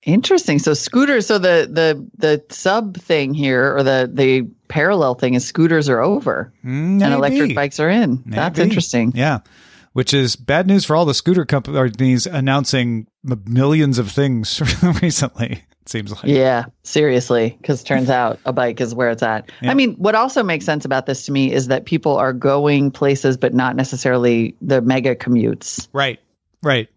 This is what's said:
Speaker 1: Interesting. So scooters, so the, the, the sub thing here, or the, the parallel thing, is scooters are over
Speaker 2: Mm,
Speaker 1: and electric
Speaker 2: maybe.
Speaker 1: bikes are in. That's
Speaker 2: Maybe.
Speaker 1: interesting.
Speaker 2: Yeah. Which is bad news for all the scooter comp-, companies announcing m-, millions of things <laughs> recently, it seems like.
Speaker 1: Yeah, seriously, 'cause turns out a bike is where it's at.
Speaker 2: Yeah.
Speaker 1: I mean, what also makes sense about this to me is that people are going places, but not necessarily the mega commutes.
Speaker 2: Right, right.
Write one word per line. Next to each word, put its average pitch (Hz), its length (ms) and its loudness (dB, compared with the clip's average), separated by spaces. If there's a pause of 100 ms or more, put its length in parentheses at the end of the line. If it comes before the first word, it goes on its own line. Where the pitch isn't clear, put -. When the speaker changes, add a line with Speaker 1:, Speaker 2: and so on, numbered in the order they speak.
Speaker 1:
Interesting. 180 540 2
So 156 160 0
scooters, 254 520 0
so 214 120 2
the, 175 320 2
the, 156 460 0
the 151 320 0
sub 196 480 -2
thing 143 380 -2
here, 135 420 0
or 139 80 2
the, 131 280 2
the 131 360 2 (200)
parallel 156 460 0
thing, 127 200 -2
is 123 120 0
scooters 160 440 2
are 120 100 2
over 135 500 -2 (140)
Speaker 2:
Mm, 160 380 0
Speaker 1:
and 143 120 2
electric 143 280 2
Speaker 2:
maybe. 143 120 0
Speaker 1:
bikes 143 240 -4
are 151 120 0
in. 175 360 0
That's 139 320 -4
Speaker 2:
Maybe. - 120 2
Speaker 1:
interesting. 127 440 0
Speaker 2:
Yeah. 131 260 0 (520)
Which 127 220 -2
is 131 200 0
bad 147 320 0
news 196 200 4
for 156 100 2
all 170 80 4
the 147 100 0
scooter 180 300 0
comp-, 135 220 -2
companies 127 600 0
announcing 131 800 0 (240)
m-, 107 160 -6
millions 139 520 2
of 104 120 -2
things 127 500 -2 (220)
<laughs> 180 200 2
recently, 135 600 -4 (200)
it - 60 -20
seems 104 220 -8
like. 104 140 -14
Speaker 1:
Yeah, 131 400 2 (180)
seriously, 123 800 0
'cause 143 220 -4
turns 131 240 -2
out 123 380 0
a 127 80 -4
bike 120 260 -2
is 120 140 -4
where 120 160 0
it's 117 120 -4
at. 110 280 -4 (100)
Speaker 2:
Yeah. 123 100 -2
Speaker 1:
I 262 40 0
mean, 262 220 2
what 208 180 0
also 247 280 0
makes 175 220 -4
sense 151 220 -2
about 131 180 -2
this 135 220 -6
to 143 60 -6
me 135 200 0
is 131 160 -2
that 127 160 -2
people 156 320 -2
are 131 160 0
going 143 580 2
places, 135 460 0
but 123 160 0
not 127 240 0
necessarily 123 840 0
the 131 180 2
mega 127 340 0
commutes. 113 800 -2
Speaker 2:
Right, 135 260 -2 (440)
right. 131 340 0